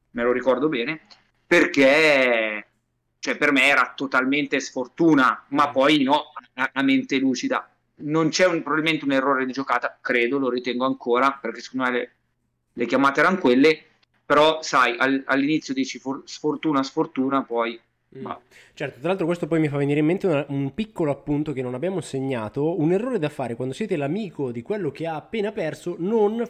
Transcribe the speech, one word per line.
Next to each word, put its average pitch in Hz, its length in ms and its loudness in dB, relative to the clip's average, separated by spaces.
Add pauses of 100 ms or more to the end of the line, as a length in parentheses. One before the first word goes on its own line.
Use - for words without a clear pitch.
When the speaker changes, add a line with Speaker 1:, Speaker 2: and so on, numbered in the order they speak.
(120)
Speaker 1:
me 120 120 -4
lo 123 80 2
ricordo 127 380 0
bene, 143 320 -6 (440)
perché, 135 1200 4 (520)
cioè, 120 180 -4
per 147 140 2
me 135 160 4
era 131 280 2
totalmente 135 640 -2
sfortuna, 131 880 2
ma 143 200 2
Speaker 2:
Mm. - 20 -8
Speaker 1:
poi 139 320 4
no, 139 280 0 (240)
a, 131 180 -4
a 135 80 -2
mente 135 360 2
lucida. 131 520 -2 (340)
Non 156 260 0
c'è 185 180 4
un, 170 140 -2
probabilmente 156 440 -2
un 139 60 -2
errore 131 340 2
di 127 60 -4
giocata, 127 500 -4
credo, 123 380 0
lo 135 100 -2
ritengo 123 360 -2
ancora, 135 540 0
perché 113 220 -10
secondo 127 300 -4
me 123 60 -2
le, 120 140 -6 (600)
le 123 120 -6
chiamate 135 340 2
erano 180 180 4
quelle, 147 460 4 (420)
però 156 360 4
sai, 123 360 2
al-, 135 300 0
all'inizio 139 460 0
dici 131 260 -4
for-, 135 260 -8
sfortuna, 147 580 -2
sfortuna, 135 600 -2
poi 117 360 -4 (340)
Speaker 2:
Mm. 135 100 -14
Speaker 1:
ma - 140 -10 (360)
Speaker 2:
Certo, 139 260 -10
tra 135 80 -6
l'altro 185 180 -2
questo 170 220 -2
poi 160 140 2
mi 151 80 2
fa 139 80 -4
venire 143 240 2
in 151 40 2
mente 190 220 0
una, 151 220 2
un 139 240 -4
piccolo 180 380 -4
appunto 147 420 -4
che 127 80 -6
non 123 140 -6
abbiamo 170 260 -4
segnato, 135 800 -4
un 156 100 2
errore 226 280 0
da 147 100 -2
fare 120 260 -8
quando 131 180 -6
siete 196 220 -4
l'amico 147 560 -4
di 120 100 -8
quello 196 300 -6
che 160 160 -8
ha 160 80 -6
appena 208 380 -6
perso, 170 460 -6
non 214 500 0